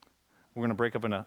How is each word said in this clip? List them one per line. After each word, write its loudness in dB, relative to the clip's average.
We're -4
gonna 2
break 2
up -2
into 0